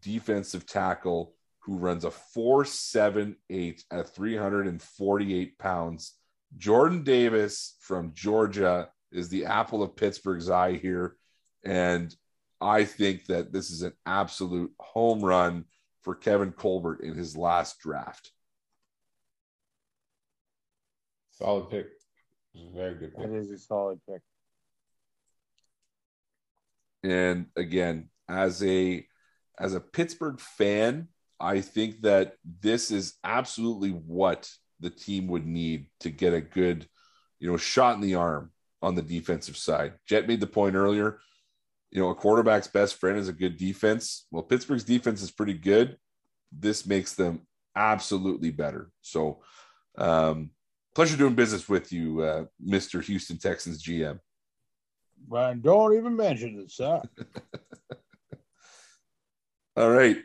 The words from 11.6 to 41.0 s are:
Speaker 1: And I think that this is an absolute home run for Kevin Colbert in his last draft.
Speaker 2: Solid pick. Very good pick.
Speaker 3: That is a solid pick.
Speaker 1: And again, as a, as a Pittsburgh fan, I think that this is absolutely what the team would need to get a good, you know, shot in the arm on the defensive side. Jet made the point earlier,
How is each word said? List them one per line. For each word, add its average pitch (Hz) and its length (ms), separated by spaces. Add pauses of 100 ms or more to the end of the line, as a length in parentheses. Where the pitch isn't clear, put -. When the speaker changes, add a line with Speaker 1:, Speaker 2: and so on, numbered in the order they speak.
Speaker 1:
And 90 500 (460)
I 104 240
think 98 440
that 85 260
this 95 180
is 82 100
an 90 120 (120)
absolute 90 760
home 113 440
run 90 420 (360)
for 92 140
Kevin 101 360
Colbert 87 500
in 80 140
his 78 220
last 85 420
draft. - 520 (3000)
Speaker 2:
Solid 101 380
pick. 104 180 (840)
Very 90 220
good 80 200
pick. - 140
Speaker 3:
That 110 60
is 104 160
a 98 60
solid 98 420 (100)
pick. 92 120 (2750)
Speaker 1:
And 90 520
again, 85 540 (180)
as 92 360
a, 92 420 (540)
as 95 160
a 90 40
Pittsburgh 160 600
fan, 113 680 (320)
I 98 220
think 110 400
that 98 340 (260)
this 107 300
is 98 320
absolutely 113 680
what 85 580 (300)
the 87 100
team 95 380
would 85 180
need 82 420 (140)
to 82 80
get 85 240
a 80 80
good, 87 460 (520)
you 85 100
know, 87 80
shot 120 380
in 104 60
the 95 140
arm 82 360 (300)
on 90 140
the 87 60
defensive 82 560
side. 73 360 (140)
Jet 107 200
made 117 120
the 101 80
point 98 280
earlier, 104 440 (720)